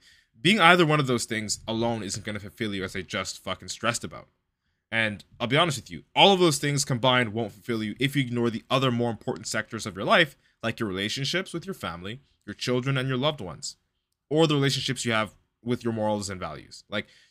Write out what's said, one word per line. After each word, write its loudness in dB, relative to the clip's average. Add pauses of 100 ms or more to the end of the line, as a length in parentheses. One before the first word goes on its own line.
(400)
Being 2
either 8
one 4
of -2
those 0
things -6
alone -2
isn't -8
gonna -8
fulfill -6
you, -4
as -8
I -6
just -8
fucking -8
stressed -2
about. -14 (640)
And 0 (160)
I'll -2
be 0
honest 2
with -16
you, -12 (100)
all 10
of 4
those 6
things -2
combined 2
won't -4
fulfill -4
you -6
if 0
you 2
ignore 0
the -6
other 2
more 0
important -8
sectors -6
of -8
your -6
life, 2 (260)
like -4
your -2
relationships -4
with -8
your -10
family, -10 (260)
your -10
children, -2
and -2
your -2
loved -2
ones, -12 (540)
or 6
the 2
relationships 0
you 0
have -2 (300)
with -2
your -2
morals -2
and -10
values. -12
Like, -4 (240)